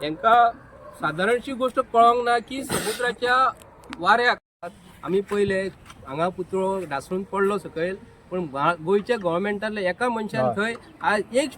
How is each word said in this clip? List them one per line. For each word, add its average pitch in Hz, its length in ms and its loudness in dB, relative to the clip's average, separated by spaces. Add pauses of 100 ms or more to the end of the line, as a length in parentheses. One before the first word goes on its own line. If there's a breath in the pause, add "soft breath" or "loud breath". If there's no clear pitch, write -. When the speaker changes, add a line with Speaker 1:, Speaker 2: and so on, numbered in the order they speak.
Speaker 1:
तेंकां 226 560 4 (420)
सादारणशी 202 540 -2
गोश्ट 254 260 -2
कळोंक 233 460 4
ना 240 140 2
की 262 240 -8
समुद्राच्या 247 880 0 (460)
वाऱ्याक 208 720 0 (360)
आमी 175 180 0
पयले 196 400 0 (460)
हांगा 156 220 -2
पुतळो 190 500 -4 (100)
ढासळून 160 340 -6
पडलो 196 340 -2
सकयल, 175 380 -6 (360)
पण 180 160 -4
भा-, 151 380 0
गोंयच्या 202 380 0
गव्हर्मेंटांतल्या 202 640 -2
एका 240 200 -2
मनशान 220 360 -2
Speaker 2:
हय. 120 120 0
Speaker 1:
थंय 214 160 -2 (280 loud breath)
आज 202 200 0 (120)
एक 269 240 2